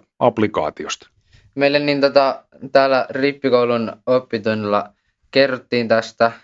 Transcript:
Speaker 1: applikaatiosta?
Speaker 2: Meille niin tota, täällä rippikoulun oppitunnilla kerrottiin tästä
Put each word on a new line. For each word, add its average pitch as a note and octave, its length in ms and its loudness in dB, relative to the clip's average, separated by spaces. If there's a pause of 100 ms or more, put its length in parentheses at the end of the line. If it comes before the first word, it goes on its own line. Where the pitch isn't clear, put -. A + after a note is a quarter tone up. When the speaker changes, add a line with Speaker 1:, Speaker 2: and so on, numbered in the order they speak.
(180)
Speaker 1:
applikaatiosta? G#2 920 -4 (460)
Speaker 2:
Meille C#3+ 240 2
niin D3 220 -2
tota, C3+ 440 2 (280)
täällä C3+ 380 2
rippikoulun B2 840 -2 (140)
oppitunnilla G#2+ 880 -2 (380)
kerrottiin B2+ 580 0
tästä A2+ 440 0 (120)